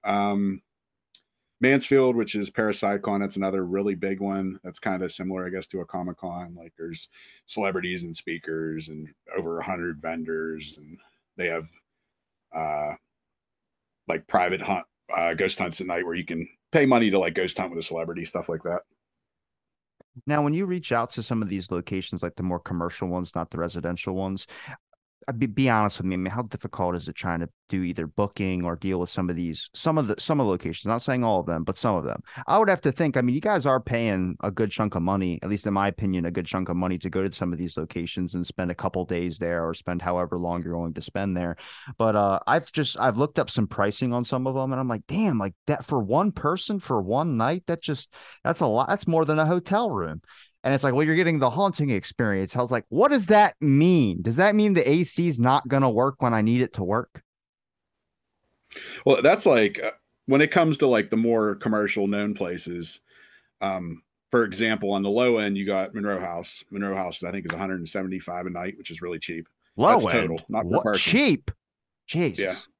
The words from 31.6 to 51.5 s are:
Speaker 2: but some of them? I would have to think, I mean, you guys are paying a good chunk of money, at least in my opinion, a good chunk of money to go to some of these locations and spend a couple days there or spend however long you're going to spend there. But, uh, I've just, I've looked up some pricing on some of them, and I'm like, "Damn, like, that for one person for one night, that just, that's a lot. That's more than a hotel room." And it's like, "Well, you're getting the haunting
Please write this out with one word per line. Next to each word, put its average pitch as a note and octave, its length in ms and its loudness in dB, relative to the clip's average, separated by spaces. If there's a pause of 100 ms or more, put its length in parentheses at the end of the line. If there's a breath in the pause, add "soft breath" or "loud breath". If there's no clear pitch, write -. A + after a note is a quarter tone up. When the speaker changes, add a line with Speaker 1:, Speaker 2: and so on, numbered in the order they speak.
Speaker 2:
but F#2 140 -4
some A2+ 160 2
of E2+ 100 0
them? B1 200 -6 (240 loud breath)
I F3 100 4
would G#3+ 120 6
have F3+ 120 2
to C#3+ 100 2
think, D3+ 240 0
I C3 60 4
mean, B2 140 2
you D#3 40 0
guys F#3+ 280 0
are C3 120 4
paying G#2 600 0
a G2+ 80 -2
good G2+ 220 -2
chunk G#2 240 -2
of E2+ 80 0
money, F#2 400 0
at F#2 60 -4
least G2+ 180 -2
in G2+ 80 0
my G2 140 2
opinion, F#2 360 -2
a F2 60 -2
good F2 160 -4
chunk F#2 220 -4
of F2 60 -2
money F2+ 220 -2
to F2+ 140 -6
go F#2+ 100 -2
to G2 100 -2
some F2+ 220 -4
of D#2+ 60 -6
these F2 180 -6
locations E2+ 560 -6
and F2 140 -4
spend F2+ 240 -4
a F2 40 -4
couple F#2 300 -4
days F2 320 -4
there E2+ 260 -2
or E2 120 -4
spend F2 260 -6
however F2+ 380 -2
long F2 240 -4
you're E2+ 100 -6
going E2+ 220 -4
to - 80 -10
spend G2 340 -4
there. F2 180 -2 (440 loud breath)
But, A2 160 4
uh, G2 320 4
I've C3 240 0
just, - 280 -2
I've A#2 200 2
looked D3 180 0
up - 140 0
some G#2+ 160 0
pricing G#2+ 460 0
on A#2+ 120 0
some C3 220 -2
of C3 80 -2
them, C3+ 160 -2
and C3 100 -2
I'm C3 60 -2
like, A2+ 180 -4
"Damn, F3 320 0
like, G2 160 -2 (140)
that D3 180 -2
for C#3+ 140 0
one C3+ 320 2
person F#3 480 -2
for A#2+ 200 0
one B2 380 0
night, D3 300 0
that E3+ 160 -4
just, - 280 -6 (320 loud breath)
that's E3+ 180 0
a D#3+ 40 4
lot. A#2 240 2
That's G3 160 0
more D#3+ 180 4
than D3+ 140 2
a D#3 80 4
hotel F3+ 460 2
room." E2 320 -4 (400 loud breath)
And C3+ 120 2
it's C3+ 80 2
like, C3 100 4
"Well, C#3+ 100 4
you're D#3 120 4
getting E3+ 240 4
the B2+ 100 4
haunting D#3 400 0